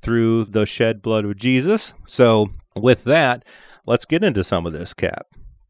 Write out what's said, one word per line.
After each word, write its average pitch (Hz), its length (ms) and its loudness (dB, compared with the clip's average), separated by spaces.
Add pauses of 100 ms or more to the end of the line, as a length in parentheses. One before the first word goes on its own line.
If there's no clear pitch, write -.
through 113 440 0
the 104 200 0
shed 113 360 -2
blood 110 220 -2
of 101 140 -6
Jesus. 127 560 0 (120)
So 110 440 4 (260)
with 120 300 2
that, 127 400 0 (400)
let's 120 200 0
get 165 180 0
into 110 200 0
some 85 220 -2
of 82 80 -6
this, 82 200 -12
Cap. - 340 -6 (420)